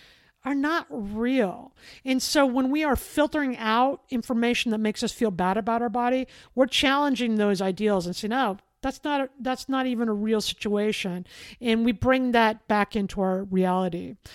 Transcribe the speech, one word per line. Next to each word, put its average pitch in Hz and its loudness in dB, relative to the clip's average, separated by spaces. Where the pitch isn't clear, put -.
are 277 -2
not 294 0
real. 226 -2
And 262 0
so 294 4
when 262 0
we 302 0
are 285 2
filtering 294 -2
out 233 0
information 233 0
that 214 0
makes 214 -2
us 214 -2
feel 220 0
bad 185 0
about 226 -2
our 240 -2
body, 247 0
we're 254 4
challenging 269 2
those 208 2
ideals 190 0
and 175 -4
saying, 214 -6
"No, 226 0
that's 269 -6
not, 285 -2
that's 254 -4
not 262 0
even 240 0
a 214 0
real 214 0
situation." 208 -2
And 226 0
we 240 2
bring 254 2
that 226 2
back 208 2
into 202 -2
our 185 0
reality. 185 0